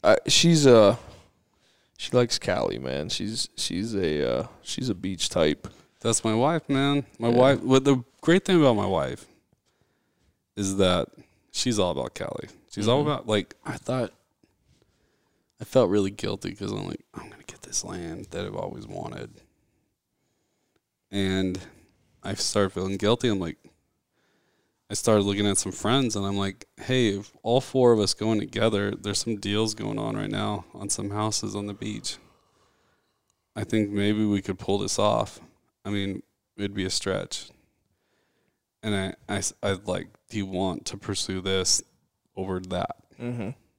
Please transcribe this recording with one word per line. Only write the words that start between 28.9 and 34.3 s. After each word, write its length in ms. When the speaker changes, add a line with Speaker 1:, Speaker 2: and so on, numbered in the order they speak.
Speaker 2:
there's 280
some 160
deals 380
going 240
on 180
right 140
now 340
on 160
some 200
houses 440
on 120
the 80
beach. 440
I 80
think 260
maybe 340
we 180